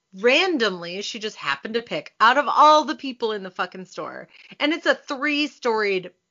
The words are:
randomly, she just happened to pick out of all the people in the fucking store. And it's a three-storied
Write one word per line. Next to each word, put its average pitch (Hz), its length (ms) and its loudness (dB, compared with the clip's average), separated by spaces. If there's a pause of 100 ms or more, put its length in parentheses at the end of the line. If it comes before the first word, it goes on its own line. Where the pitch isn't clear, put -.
(200)
randomly, 220 800 0
she - 160 -10
just 208 180 -10
happened 151 380 -6
to 233 80 -4
pick - 360 -10
out 247 200 6
of 285 100 2
all 302 360 6
the 262 120 -6
people 240 360 -6
in 202 100 -6
the 185 80 -12
fucking 185 340 -8
store. 135 420 -12 (320)
And 294 140 0
it's 330 140 -6
a 294 80 4
three-storied 247 1160 -4 (200)